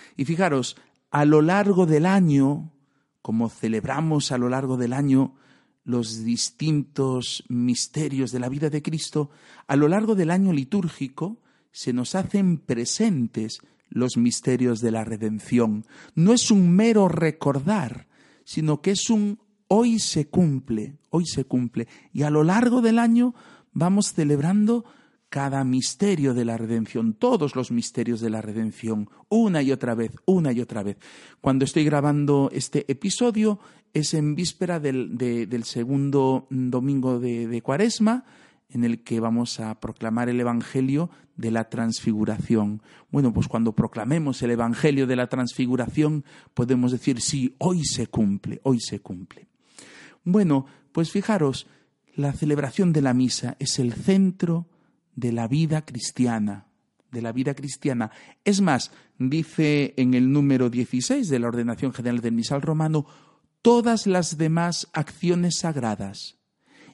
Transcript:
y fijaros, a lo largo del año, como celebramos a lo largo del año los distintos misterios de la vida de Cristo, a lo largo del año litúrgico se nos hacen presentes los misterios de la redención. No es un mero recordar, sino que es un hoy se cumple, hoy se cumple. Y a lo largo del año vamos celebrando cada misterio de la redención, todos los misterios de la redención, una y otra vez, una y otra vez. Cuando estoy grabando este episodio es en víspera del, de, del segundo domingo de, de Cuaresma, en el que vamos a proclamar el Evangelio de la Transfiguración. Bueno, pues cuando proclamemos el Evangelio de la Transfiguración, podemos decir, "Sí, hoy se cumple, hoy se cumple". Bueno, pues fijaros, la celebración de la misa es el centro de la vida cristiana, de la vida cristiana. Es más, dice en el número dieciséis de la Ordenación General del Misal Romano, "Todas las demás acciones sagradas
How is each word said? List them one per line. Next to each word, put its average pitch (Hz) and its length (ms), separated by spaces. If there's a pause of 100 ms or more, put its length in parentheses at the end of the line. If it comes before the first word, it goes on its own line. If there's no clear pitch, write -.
(160)
y 135 100
fijaros, 160 520 (320)
a 147 160
lo 151 160
largo 185 440
del 156 200
año, 160 680 (500)
como 113 280
celebramos 135 800
a 127 60
lo 123 120
largo 131 280
del 123 160
año 135 420 (480)
los 113 400
distintos 131 1300
misterios 127 800
de 127 80
la 123 100
vida 147 200
de 147 120
Cristo, 151 480 (380)
a 139 80
lo 147 120
largo 214 280
del 170 160
año 190 220
litúrgico 151 880 (300)
se - 200
nos 123 240
hacen 190 440
presentes 120 1000 (300)
los 120 260
misterios 120 640
de 113 120
la 110 120
redención. 110 800 (280)
No 175 180
es 247 180
un 185 220
mero 214 380
recordar, 156 1000 (380)
sino 151 360
que 190 100
es - 180
un 208 300 (280)
hoy 226 320
se - 280
cumple, 135 680 (120)
hoy 170 160
se 135 200
cumple. 120 420 (260)
Y 135 80
a 147 80
lo 151 140
largo 233 380
del 226 180
año 240 340 (400)
vamos 190 400
celebrando 185 720 (420)
cada 135 380
misterio 139 680
de 120 120
la 117 100
redención, 113 580
todos 202 420
los 127 140
misterios 117 520
de 113 80
la 110 120
redención, 107 680 (180)
una 202 340
y 135 100
otra 120 220
vez, 113 180 (140)
una 165 280
y 120 80
otra 110 200
vez. 98 160 (440)
Cuando 135 240
estoy 156 180
grabando 147 720
este - 360
episodio 214 680 (320)
es 151 220
en 151 220
víspera 175 440
del, 131 380
de, 120 300
del 117 160
segundo 131 840
domingo 127 680
de, 117 280
de 117 140
Cuaresma, 220 600 (460)
en 117 140
el 117 200
que 113 160
vamos 117 400
a 110 200
proclamar 117 500
el 123 100
Evangelio 131 680 (260)
de 113 160
la 113 180
Transfiguración. 107 1120 (280)
Bueno, 135 240
pues - 140
cuando 113 260
proclamemos 131 680
el 120 100
Evangelio 120 560
de 127 80
la 123 120
Transfiguración, 131 960 (300)
podemos 123 380
decir, 123 280
"Sí, 127 380
hoy 180 260
se 120 240
cumple, 101 560
hoy 127 160
se 104 220
cumple". - 460 (760)
Bueno, 175 420 (260)
pues 165 200
fijaros, 185 560 (480)
la 143 160
celebración 147 600
de 151 80
la 131 120
misa 123 460
es - 200
el 120 140
centro 180 760 (480)
de 120 160
la 117 160
vida 151 380
cristiana, 110 800 (440)
de 117 100
la 117 100
vida 131 220
cristiana. 131 580 (320)
Es 202 160
más, 151 320 (260)
dice 147 800
en 127 180
el 131 200
número 135 360
dieciséis 127 600
de 131 100
la 120 80
Ordenación 120 460
General 120 260
del 117 140
Misal 127 280
Romano, 156 440 (560)
"Todas 233 460
las 180 300
demás 165 540
acciones 175 680
sagradas 113 800 (560)